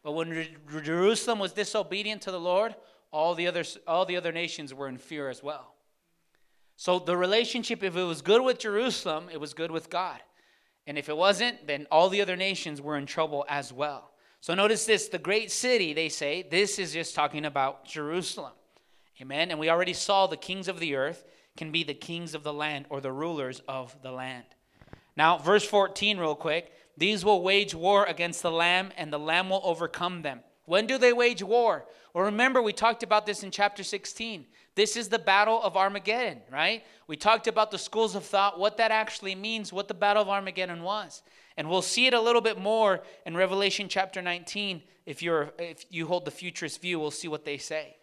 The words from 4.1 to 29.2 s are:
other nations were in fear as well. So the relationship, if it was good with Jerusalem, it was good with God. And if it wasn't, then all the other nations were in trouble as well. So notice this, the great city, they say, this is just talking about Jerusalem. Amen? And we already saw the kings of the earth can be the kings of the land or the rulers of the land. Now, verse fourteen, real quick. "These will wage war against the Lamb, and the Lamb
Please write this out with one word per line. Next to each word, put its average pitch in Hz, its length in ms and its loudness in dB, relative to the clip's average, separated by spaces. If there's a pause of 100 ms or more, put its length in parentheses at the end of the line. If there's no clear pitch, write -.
other 170 160 -2
nations 160 420 -6
were 139 140 -8
in 123 100 -10
fear 143 300 -8
as 123 140 -10
well. 139 300 -10 (1040)
So 185 220 2
the 175 180 0
relationship, 226 680 0
if 180 140 -4
it 185 80 0
was 165 180 -4
good 214 200 6
with 254 160 2
Jerusalem, 202 760 -2
it 160 60 -10
was 147 160 -10
good 160 160 -6
with 160 200 -8
God. 170 300 -4 (680)
And 147 120 -6
if 143 100 -8
it 151 80 -2
wasn't, 196 500 2
then 147 240 -4
all 170 180 8
the 202 120 2
other 180 160 0
nations 180 440 -4
were 147 160 -4
in 139 100 -4
trouble 151 420 -2
as 139 240 -4
well. 139 380 -6 (300)
So 165 140 -2
notice 208 300 4
this, 220 240 2
the 180 100 -6
great 202 320 0
city, 214 440 2
they 160 140 0
say, 151 340 -4
this 196 360 2
is 170 140 -4
just 160 220 -6
talking 147 320 0
about 139 400 -2
Jerusalem. 156 680 -6 (680)
Amen? 143 300 -4
And 156 100 -4
we 160 100 2
already 175 240 2
saw 196 320 2
the 160 100 -4
kings 190 320 -8
of 175 120 -8
the 151 160 -2
earth 147 280 -4 (320)
can 160 140 -8
be 165 140 -2
the 147 100 -6
kings 170 400 -10
of 151 80 -10
the 151 100 -6
land 147 380 -6
or 139 100 -6
the 131 120 -6
rulers 139 560 -6
of 131 340 -10
the 131 80 -12
land. 127 340 -10 (720)
Now, 160 220 6
verse 196 260 4
fourteen, 202 540 2
real 156 160 0
quick. 160 380 -4 (240)
"These 185 280 0
will 202 180 6
wage 196 320 2
war 196 300 4
against 170 380 -4
the 170 80 2
Lamb, 175 460 2
and 156 160 -8
the 147 60 -4
Lamb 165 300 0